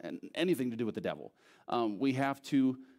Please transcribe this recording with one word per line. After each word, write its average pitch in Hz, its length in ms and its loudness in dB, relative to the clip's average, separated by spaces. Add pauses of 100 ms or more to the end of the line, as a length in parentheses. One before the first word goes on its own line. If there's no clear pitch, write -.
an-, 82 160 -8 (160)
anything 135 360 2
to 113 60 -6
do 117 100 0
with 104 80 -2
the 98 80 -6
devil. 78 320 -6 (340)
Um, 110 300 0
we 131 160 2
have 139 300 0
to 131 340 4 (200)